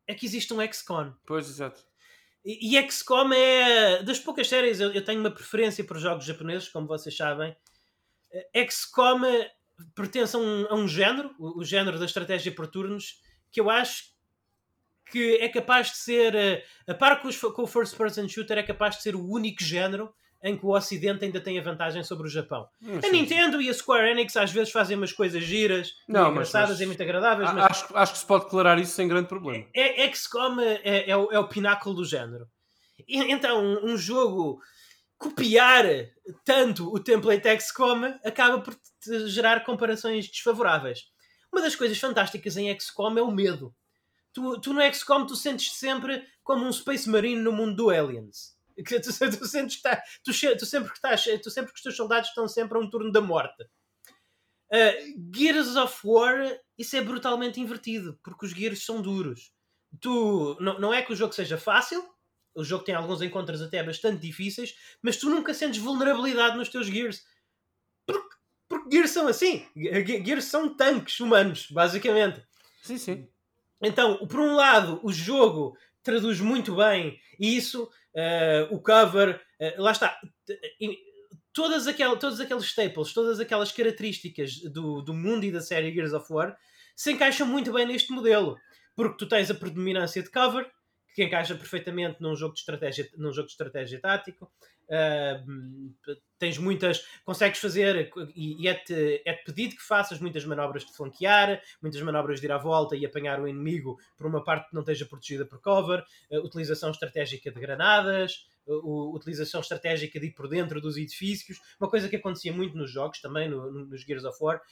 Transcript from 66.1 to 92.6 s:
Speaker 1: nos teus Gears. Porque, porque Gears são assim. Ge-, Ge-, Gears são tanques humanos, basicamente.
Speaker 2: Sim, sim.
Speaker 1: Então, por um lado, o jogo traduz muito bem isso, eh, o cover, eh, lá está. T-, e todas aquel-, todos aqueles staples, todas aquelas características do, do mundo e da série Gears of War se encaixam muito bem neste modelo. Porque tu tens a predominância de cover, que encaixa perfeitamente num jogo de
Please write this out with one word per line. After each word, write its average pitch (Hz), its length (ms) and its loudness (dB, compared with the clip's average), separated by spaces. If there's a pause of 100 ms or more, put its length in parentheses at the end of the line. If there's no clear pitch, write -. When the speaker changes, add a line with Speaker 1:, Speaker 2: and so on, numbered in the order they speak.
Speaker 1:
nos 240 100 -6
teus 240 200 -6
Gears. 214 360 -6 (800)
Porque, - 320 -8 (320)
porque 302 260 -6
Gears 311 160 6
são 320 160 0
assim. 285 480 0
Ge-, 175 300 -2
Ge-, 196 180 -2
Gears 269 220 -2
são 302 320 -2
tanques 269 420 2
humanos, 202 520 4
basicamente. 190 760 2 (380)
Speaker 2:
Sim, 247 160 -10
sim. 180 300 -8 (520)
Speaker 1:
Então, 208 460 2
por - 140 -2
um 294 140 4
lado, 214 480 6
o 202 100 -2
jogo 170 640 4 (260)
traduz 220 380 0
muito 220 360 0
bem 190 420 4 (200)
isso, 240 520 -2 (240)
eh, 160 560 2
o 208 100 -4
cover, 196 580 6 (220)
eh, 160 160 -2
lá 196 140 2
está. 220 280 0 (280)
T-, 202 120 -12 (220)
e 214 160 -6 (560)
todas 311 340 0
aquel-, 269 300 2
todos 247 240 -4
aqueles 247 240 -4
staples, 175 480 -2
todas 226 260 0
aquelas 208 320 -2
características 175 880 -4
do, 151 420 -8
do 151 100 -8
mundo 196 320 -2
e 196 80 -2
da 170 80 -4
série 160 320 -4
Gears 160 220 -2
of 151 180 -6
War 175 240 -2 (380)
se - 180 -4
encaixam 269 340 2
muito 254 240 -2
bem 240 140 2
neste 247 280 -2
modelo. 214 440 4 (380)
Porque 226 240 -2
tu 196 100 -8
tens 202 220 2
a 190 40 -2
predominância 180 680 -4
de - 80 -18
cover, 254 400 0 (440)
que 196 100 0
encaixa 170 300 -2
perfeitamente 175 680 -8
num 156 140 -4
jogo 156 200 -8
de - 60 -12